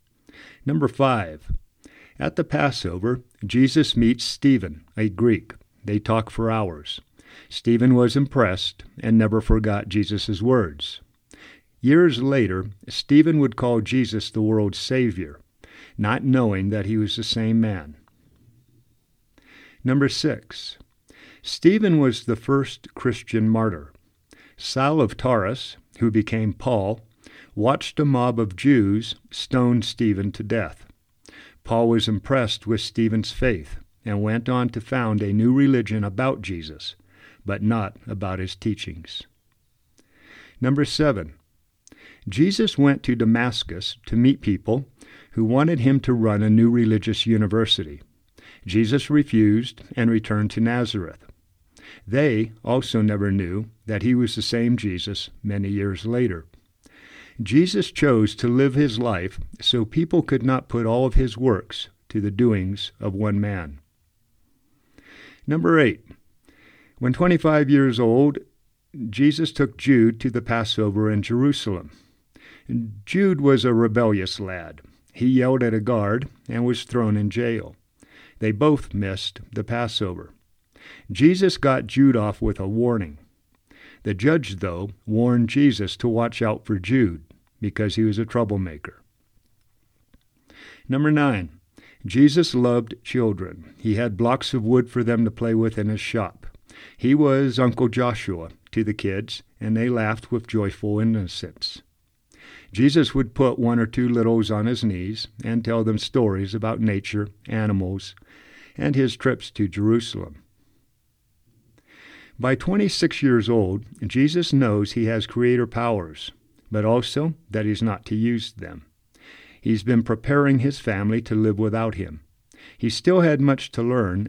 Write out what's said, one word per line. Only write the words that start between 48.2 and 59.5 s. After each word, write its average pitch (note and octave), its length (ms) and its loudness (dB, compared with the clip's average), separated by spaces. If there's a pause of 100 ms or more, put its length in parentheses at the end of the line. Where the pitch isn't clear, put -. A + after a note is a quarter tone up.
Jesus A2 440 0
refused A#2 720 2 (120)
and A#2 160 2
returned A2 420 0
to A2+ 100 -4
Nazareth. A2+ 640 -4 (800)
They A2+ 460 0 (100)
also A2+ 380 0
never G#2 280 2
knew G2 360 -2 (220)
that G#2 160 -4
he B2 120 2
was B2 200 0
the A2 60 -4
same A#2+ 360 0
Jesus F#2+ 520 -6 (140)
many G2+ 240 -4
years G2 380 -4
later. A2+ 400 -2 (960)
Jesus F3 500 2
chose A#2 440 2
to - 120 -4
live B2+ 280 2
his C3 240 0
life G2 380 -4 (220)